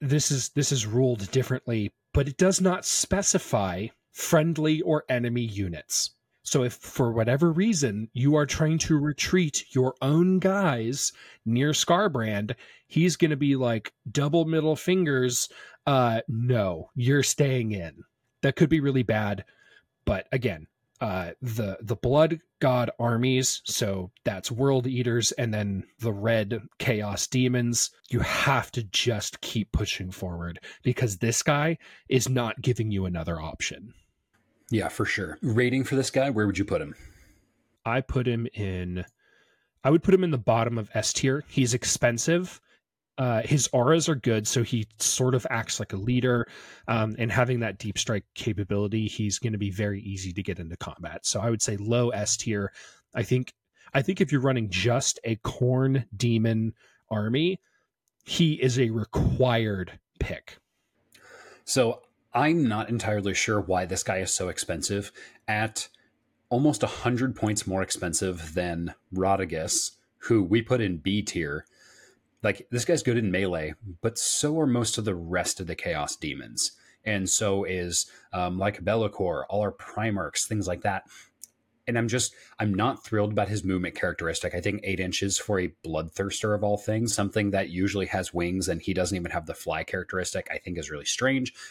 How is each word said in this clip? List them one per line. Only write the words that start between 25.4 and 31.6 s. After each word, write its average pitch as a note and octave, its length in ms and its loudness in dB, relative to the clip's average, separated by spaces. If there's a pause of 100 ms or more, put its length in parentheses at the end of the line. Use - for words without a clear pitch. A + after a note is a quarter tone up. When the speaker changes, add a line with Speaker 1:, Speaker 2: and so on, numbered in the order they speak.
Speaker 1:
then G2+ 320 -2 (140)
the A2+ 140 -2
Red A2 480 0 (160)
Chaos G#2 480 -2
Demons, B2 640 2 (200)
you A#2+ 100 0
have - 540 0
to A#2 100 -4
just - 560 -2
keep - 320 -4
pushing F#2+ 400 -4
forward E2+ 480 -8 (240)
because B2 340 0
this A2+ 240 0
guy D#3 360 0 (320)